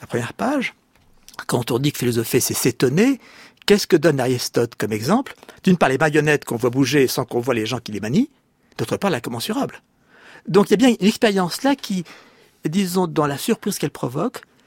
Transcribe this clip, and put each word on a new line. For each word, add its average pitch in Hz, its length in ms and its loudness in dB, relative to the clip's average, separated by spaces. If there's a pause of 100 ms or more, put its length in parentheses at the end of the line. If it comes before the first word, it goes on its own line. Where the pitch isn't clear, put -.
la - 40 -18
première 120 280 -6
page, 269 400 -4 (720)
quand 123 240 -2
on 120 80 0
dit 139 120 0
que - 80 -6
philosopher, 120 420 0
c'est - 120 -2
s'étonner, 185 640 2 (460)
qu'est-ce 202 220 2
que 175 100 4
donne 147 240 2
Aristote 123 540 -2
comme 107 180 -4
exemple ? 151 420 -2 (280)
D'une 180 160 4
part, 147 100 4
les 131 80 2
marionnettes 151 480 2
qu'on 120 120 -4
voit 120 120 0
bouger 131 380 2
sans 117 180 -4
qu'on 120 160 -4
voit 123 140 -2
les 107 100 -2
gens 120 140 -4
qui 107 140 -12
les 101 80 -6
manient, 147 280 0 (480)
d'autre - 220 -4
part, 202 120 -2
l'incommensurable. 127 720 -6 (640)
Donc 190 220 4
il - 40 2
y - 20 8
a - 20 6
bien 240 240 4
une 180 60 2
expérience 196 560 0
là 269 120 2
qui, 185 300 -4 (640)
disons, 180 400 0
dans 151 200 0
la 135 120 -4
surprise - 400 -4
qu'elle 147 120 -4
provoque, 151 520 -6 (240)